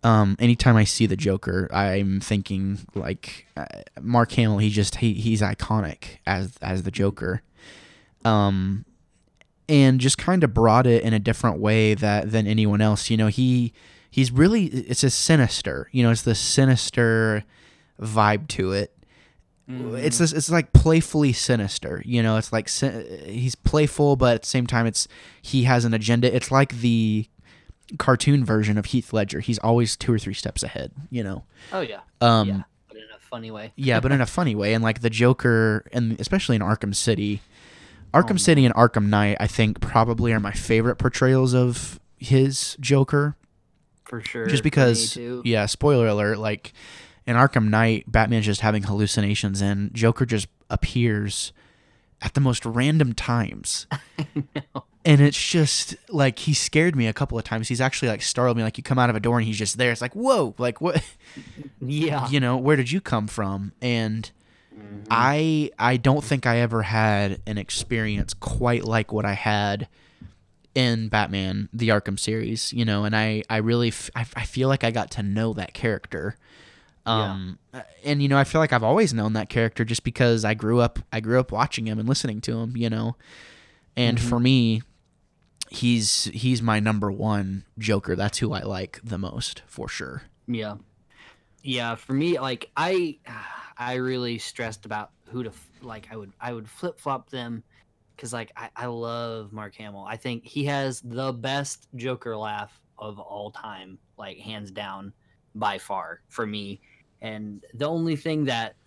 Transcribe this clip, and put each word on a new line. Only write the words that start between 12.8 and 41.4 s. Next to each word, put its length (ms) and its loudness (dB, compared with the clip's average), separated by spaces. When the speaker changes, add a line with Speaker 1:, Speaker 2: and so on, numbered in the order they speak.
Speaker 1:
else. 300 2
You 60 2
know, 100 4
he, 460 2
he's 220 2
really, 360 4
it's 360 -4
a 80 4
sinister. 800 2
You 140 2
know, 80 6
it's 100 0
the 140 2
sinister 1040 2
vibe 480 2
to 240 -2
it. 200 -4
It's 40 -12
Speaker 2:
Mm-hmm. 260 -8
Speaker 1:
this, 100 2
it's, 180 -2
like, 220 0
playfully 600 6
sinister. 720 -2
You 180 0
know, 140 2
it's 160 -4
like 160 -2
si-, 580 -6
he's 300 -4
playful, 580 2
but 220 4
at 60 -6
the 60 -10
same 200 0
time, 180 2
it's, 220 -2
he 220 2
has 200 4
an 100 2
agenda. 380 2
It's 200 -2
like 280 2
the 460 2
cartoon 460 4
version 340 2
of 80 -4
Heath 260 -2
Ledger. 260 -2
He's 220 -4
always 360 2
two 160 0
or 60 2
three 160 -6
steps 300 -8
ahead, 260 -8
you 140 -6
know? 220 -8
Speaker 2:
Oh, 100 -4
yeah. 180 -10
Speaker 1:
Um, 280 6
Speaker 2:
Yeah, 140 -2
but 80 -20
in 80 -20
a 60 -20
funny 320 -14
way. 240 -14
Speaker 1:
yeah, 240 2
but 100 2
in 100 4
a 60 4
Speaker 2:
<laughs> 120 -4
Speaker 1:
funny 180 2
way. 180 2
And, 100 2
like, 180 0
the 80 4
Joker, 840 4
and 280 0
especially 360 0
in 60 0
Arkham 320 0
City, 480 0
Arkham 220 4
Speaker 2:
Oh, 40 0
Speaker 1:
City 240 6
Speaker 2:
man. 100 6
Speaker 1:
and 20 -2
Arkham 180 2
Knight, 300 4
I 100 -2
think, 320 0
probably 520 2
are 80 0
my 120 -4
favorite 440 0
portrayals 580 2